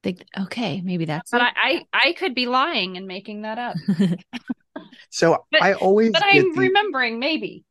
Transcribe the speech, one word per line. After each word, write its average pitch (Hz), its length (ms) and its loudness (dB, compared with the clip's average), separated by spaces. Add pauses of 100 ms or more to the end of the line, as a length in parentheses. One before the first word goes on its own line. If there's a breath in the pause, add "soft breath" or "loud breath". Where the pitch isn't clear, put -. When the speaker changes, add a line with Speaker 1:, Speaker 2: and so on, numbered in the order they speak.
Speaker 1:
They, 185 140 -4 (280)
okay, 190 360 -6
maybe 175 240 -2
that's 156 260 -6
Speaker 2:
But 240 120 2
Speaker 1:
it. 240 60 2 (140)
Speaker 2:
I, 262 300 0
I, 240 160 4
I 349 60 0
could 339 200 -4
be 247 120 -2
lying 247 500 -2
and 190 100 -12
making 202 360 -12
that 220 160 -8
up. 240 180 -6 (100)
Speaker 1:
<laughs> 175 300 0 (960 loud breath)
Speaker 3:
So - 400 2
Speaker 2:
But, 311 120 4
Speaker 3:
I 190 120 4
always 214 380 4
Speaker 2:
but 339 100 2
Speaker 3:
get 392 220 6
Speaker 2:
I'm 339 100 0
Speaker 3:
the 349 60 -2
Speaker 2:
remembering, 359 580 0
maybe. 233 520 -4